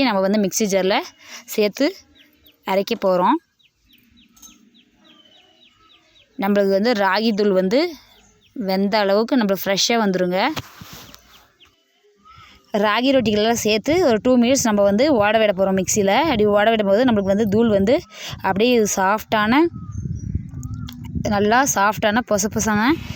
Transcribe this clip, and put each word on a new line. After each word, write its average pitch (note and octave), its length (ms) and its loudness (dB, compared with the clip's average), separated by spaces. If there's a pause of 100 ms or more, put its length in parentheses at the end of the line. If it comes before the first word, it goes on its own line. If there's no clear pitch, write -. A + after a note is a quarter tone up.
நம்ம G3 180 0
வந்து G3+ 180 0
மிக்ஸி G3 300 -2
ஜார்ல F#3+ 240 0 (560)
சேர்த்து G#3+ 340 0 (840)
அரைக்க G3 240 -2 (100)
போறோம். F#3 320 2 (3000)
நம்மளுக்கு G3 340 2
வந்து A#3 140 0 (120)
ராகி G#3+ 340 2
தூள் G3+ 240 2
வந்து G3+ 180 2 (880)
வெந்த G3 260 -2 (100)
அளவுக்கு A3+ 360 2
நம்மளுக்கு G3 240 -2
ஃப்ரெஷ்ஷா G3 400 -2
வந்துருங்க. F3+ 360 -2 (2500)
ராகி A#3 300 0
ரொட்டிகளெல்லாம் A3 480 0
சேர்த்து A3 300 0 (160)
ஒரு A3 160 2
டூ B3+ 160 2
மினிட்ஸ் A#3+ 260 2
நம்ம G#3 220 0
வந்து G#3 160 2 (160)
ஓட G#3 120 2 (100)
விட G#3 160 2
போறோம் F#3+ 200 0
மிக்ஸில. G3 320 0 (160)
அப்படி A#3 180 0 (120)
ஓட G#3 160 4
விடும்போது G#3+ 340 2
நம்மளுக்கு G3+ 260 0
வந்து G#3+ 220 0
தூள் A3+ 220 2
வந்து G3 180 2 (540)
அப்படியே G#3+ 260 2 (220)
சாஃப்டான, G#3+ 680 0 (1700)
நல்லா G#3 240 2 (140)
சாஃப்டான G#3 560 0
பொச G3+ 260 -2
பொசன G#3+ 300 0 (300)